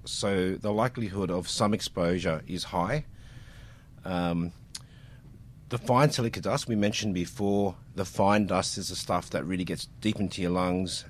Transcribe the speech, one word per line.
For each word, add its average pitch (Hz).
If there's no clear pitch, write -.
so 95
the 104
likelihood 104
of 87
some 107
exposure 87
is 85
high. 98
Um, 87
the 120
fine 123
silica 117
dust 127
we 113
mentioned 104
before, 101
the 98
fine 101
dust 92
is 92
the 90
stuff 87
that 73
really 90
gets 82
deep 107
into 95
your 87
lungs 90